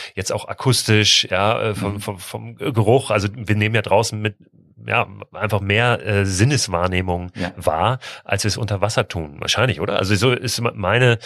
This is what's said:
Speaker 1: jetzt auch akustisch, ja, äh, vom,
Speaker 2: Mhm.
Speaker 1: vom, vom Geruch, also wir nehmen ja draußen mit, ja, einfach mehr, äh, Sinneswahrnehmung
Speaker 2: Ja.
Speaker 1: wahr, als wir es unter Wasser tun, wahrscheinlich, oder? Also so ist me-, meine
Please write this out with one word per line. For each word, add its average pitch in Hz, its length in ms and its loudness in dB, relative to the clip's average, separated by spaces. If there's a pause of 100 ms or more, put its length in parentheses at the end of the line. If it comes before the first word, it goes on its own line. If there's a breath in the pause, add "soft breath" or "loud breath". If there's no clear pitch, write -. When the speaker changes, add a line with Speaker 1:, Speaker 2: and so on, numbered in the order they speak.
(140 loud breath)
Speaker 1:
jetzt - 200 -6
auch - 160 -6
akustisch, 107 840 2
ja, 110 380 0
äh, 104 40 -2
vom, 101 200 -4
Speaker 2:
Mhm. 101 80 -8
Speaker 1:
vom, 101 180 -8
vom 113 380 -12
Geruch, 117 520 2
also 104 240 2
wir 107 220 -2
nehmen 107 200 2
ja 110 80 2
draußen 107 380 2
mit, 107 140 -2 (500)
ja, 113 220 0 (260)
einfach 107 260 0
mehr, 110 460 2
äh, 101 200 2
Sinneswahrnehmung 92 1080 0
Speaker 2:
Ja. 90 220 -6
Speaker 1:
wahr, 95 420 0 (240 loud breath)
als - 200 -2
wir 107 60 0
es - 80 -2
unter 107 220 -4
Wasser 104 280 0
tun, 76 320 -8
wahrscheinlich, 123 420 0
oder? - 160 -2
Also 101 180 2
so 117 160 4
ist 120 300 -2
me-, 120 140 -2
meine 113 500 4